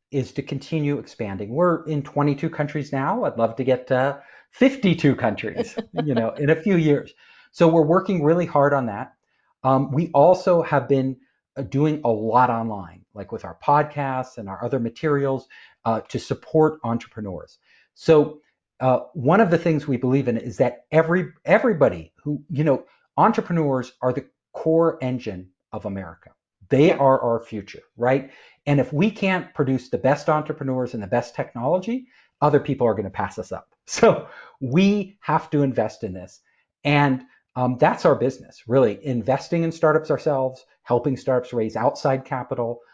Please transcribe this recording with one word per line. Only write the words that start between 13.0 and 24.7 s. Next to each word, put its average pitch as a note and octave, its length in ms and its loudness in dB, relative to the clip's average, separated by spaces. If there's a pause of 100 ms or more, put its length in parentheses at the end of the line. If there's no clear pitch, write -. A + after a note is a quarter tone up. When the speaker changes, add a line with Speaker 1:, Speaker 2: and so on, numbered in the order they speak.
Speaker 1:
like G2+ 160 -14
with A2+ 120 -10
our F2 200 -14
podcasts C#3+ 760 -2
and G#2+ 100 -14
our G2 160 -12
other B2 160 -2
materials, C3+ 680 -2 (380)
uh, A2 160 0
to - 180 -8
support D#3 640 0
entrepreneurs. G#2 760 -8 (380)
So, - 460 2 (380)
uh, B2+ 200 2 (140)
one D#3+ 260 2
of G#3 120 4
the E3+ 60 2
things D#3+ 300 0
we C3 100 -2
believe B2+ 300 0
in A2+ 100 -2
is A#2 200 -10
that - 340 -2
every, D#3+ 400 0 (140)
everybody C#3+ 640 2 (120)
who, D3 260 -6
you D3 140 -2
know, C#3 200 2 (340)
entrepreneurs D#3 840 0
are B2+ 100 0
the C3+ 140 -4 (280)
core E3 480 0